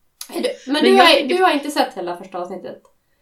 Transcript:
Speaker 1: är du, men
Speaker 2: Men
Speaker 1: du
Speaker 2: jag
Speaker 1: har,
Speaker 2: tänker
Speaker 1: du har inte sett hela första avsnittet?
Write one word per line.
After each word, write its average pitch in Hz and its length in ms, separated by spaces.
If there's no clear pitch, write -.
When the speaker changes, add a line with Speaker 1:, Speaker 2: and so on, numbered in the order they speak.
Speaker 1:
är 339 80
du, - 80
men 254 80
Speaker 2:
Men 302 100
Speaker 1:
du 359 60
Speaker 2:
jag 381 160
Speaker 1:
har, 320 80
Speaker 2:
tänker 285 240
Speaker 1:
du 381 60
har 349 80
inte 294 200
sett 262 260
hela 175 200
första 185 220
avsnittet? 180 420